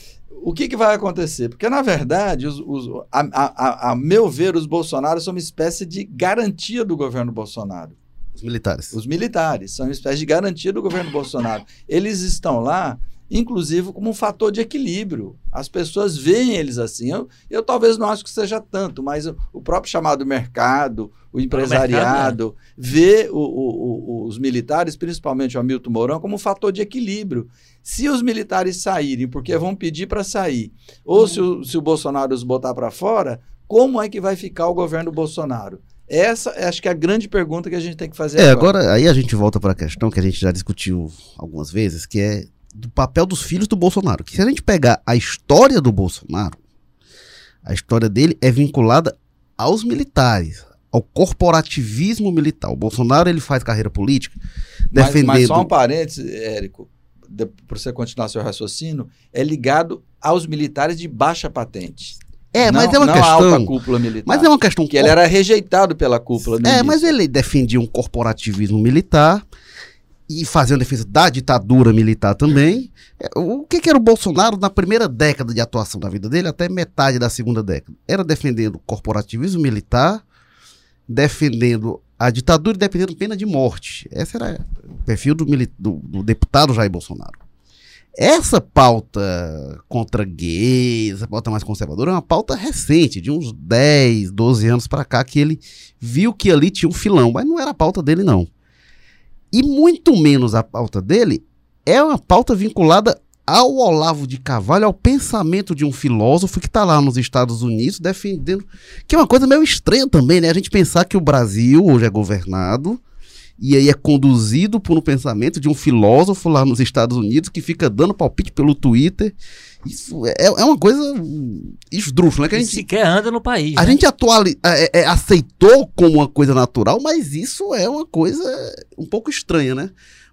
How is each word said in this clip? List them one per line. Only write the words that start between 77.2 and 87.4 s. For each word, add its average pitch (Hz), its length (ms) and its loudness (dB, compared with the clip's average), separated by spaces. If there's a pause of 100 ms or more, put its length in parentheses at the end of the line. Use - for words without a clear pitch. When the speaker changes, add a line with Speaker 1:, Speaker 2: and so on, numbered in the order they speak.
Speaker 2:
da 120 100 -2
segunda 113 320 -4
década? 80 340 -8 (120)
Era 190 160 -2
defendendo 120 500 -2
o 82 60 -16
corporativismo 113 800 -6
militar, 131 640 0 (840)
defendendo 117 920 -2 (180)
a 120 120 0
ditadura 160 460 0
e - 20 -8
defendendo 185 380 -4
pena 208 200 -6
de 202 100 -6
morte. - 640 -4
Esse - 240 -8
era - 280 -8 (240)
o - 160 -10
perfil 131 300 0
do 160 120 -4
mili-, 135 320 0
do, 92 260 -6
do 95 180 -8
deputado 131 520 2
Jair 107 160 0
Bolsonaro. - 480 -12 (800)